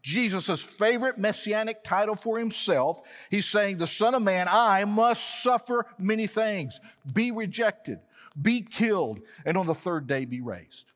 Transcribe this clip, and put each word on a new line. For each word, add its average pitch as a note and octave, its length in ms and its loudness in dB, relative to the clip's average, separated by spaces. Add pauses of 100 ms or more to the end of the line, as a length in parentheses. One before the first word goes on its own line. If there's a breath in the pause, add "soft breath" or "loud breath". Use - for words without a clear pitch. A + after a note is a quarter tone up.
Jesus' F#3 600 -2
favorite B3 540 0
messianic G#3+ 640 -2
title G#3 320 0
for A3+ 240 -4
himself, E3+ 640 0 (300 loud breath)
he's G3+ 160 2
saying, G3+ 320 0
"The E3 80 -2
Son A3+ 280 2
of B3 80 2
Man, F#3 280 2
I G#3 340 4
must A3 580 2
suffer A#3+ 440 0 (120)
many G#3+ 280 0
things, G3+ 520 -2 (320 loud breath)
be A3+ 200 2
rejected, G#3+ 680 -2 (400 loud breath)
be A3+ 200 2
killed, F3+ 600 0 (260 loud breath)
and E3+ 100 2
on F#3 100 2
the D#3+ 80 0
third D#3 320 -4
day C3+ 200 -2
be B2 160 -8
raised." F2+ 540 -14